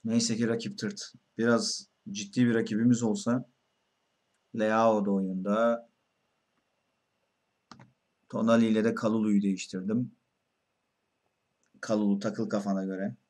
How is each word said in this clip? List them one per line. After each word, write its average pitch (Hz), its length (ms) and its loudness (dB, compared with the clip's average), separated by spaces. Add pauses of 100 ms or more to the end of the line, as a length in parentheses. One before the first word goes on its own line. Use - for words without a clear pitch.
Neyse 113 320 0
ki 117 120 0
rakip 113 300 -4
tırt. 101 340 -8 (260)
Biraz 113 500 0 (220)
ciddi 107 360 -2
bir 117 80 2
rakibimiz 113 480 2
olsa. 117 480 -2 (1080)
Leao 110 460 2
da 101 60 0
oyunda. 101 800 0 (2500)
Tonali 113 380 4
ile 110 180 2
de 113 100 2
Kalulu'yu 107 480 2
değiştirdim. 98 720 -4 (1700)
Kalulu 104 380 0
takıl 107 300 -4
kafana 101 360 -2
göre. 95 320 -6 (140)